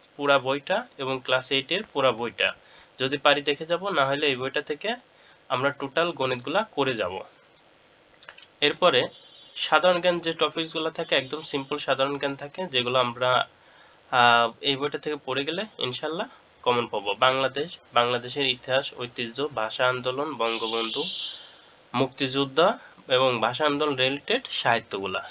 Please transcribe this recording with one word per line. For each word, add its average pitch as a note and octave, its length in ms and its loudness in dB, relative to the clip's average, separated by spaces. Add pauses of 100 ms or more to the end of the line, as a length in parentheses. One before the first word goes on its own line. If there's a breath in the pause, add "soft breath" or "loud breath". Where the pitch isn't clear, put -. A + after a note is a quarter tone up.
(160)
পুরা C#3+ 220 4
বইটা C#3 380 -2 (220)
এবং C3+ 160 -4 (100)
ক্লাস C3 220 0 (100)
এইটের D#3+ 260 -2 (100)
পুরা C3 200 2
বইটা। G#2+ 360 -2 (500 loud breath)
যদি C3 260 -2
পারি C#3+ 180 4
দেখে D3 240 -2
যাব, E3+ 160 -2 (160)
না C#3 100 4
হলে C#3+ 180 0
এই C3+ 100 2
বইটা C3 260 -4
থেকে D3+ 260 -6 (600 soft breath)
আমরা C3 200 0 (100)
টোটাল E3 320 -2
গণিতগুলা C3 480 -2 (160)
করে C3 180 2
যাব। F#2+ 200 -2 (1500)
এরপরে D3 400 4 (560)
সাধারণ F3 440 4
জ্ঞান F3 200 2
যে D#3+ 120 -2
টপিকসগুলো D#3+ 580 -2
থাকে, E3 260 -6
একদম C3+ 260 -2
সিম্পল C#3+ 360 -4
সাধারণ C#3 400 0
জ্ঞান C#3 180 -2
থাকে, C#3+ 240 -10 (120)
যেগুলো B2 260 2
আমরা, B2 320 0 (800 loud breath)
আহ, A#2+ 360 6 (120)
এই C#3 160 -2
বইটা C#3+ 220 -2
থেকে - 180 -6 (100)
পড়ে C3 180 -2
গেলে E3 180 -6 (160)
ইনশাল্লাহ D#3 500 -4 (360 loud breath)
কমন A#2+ 220 2
পাবো। G#2 280 -4
বাংলাদেশ, C3 540 0 (300)
বাংলাদেশের B2 480 0
ইতিহাস, C3 400 -2 (120)
ঐতিহ্য, B2 400 -8 (220)
ভাষা A2 280 -2
আন্দোলন, B2+ 460 -2
বঙ্গবন্ধু, A2+ 680 -2 (920 loud breath)
মুক্তিযোদ্ধা C3+ 760 0 (400 loud breath)
এবং C3 220 4 (100)
ভাষা B2 260 0
আন্দোলন C#3+ 300 2
রিলেটেড C#3 540 0
সাহিত্যগুলা, G2 680 -2 (100)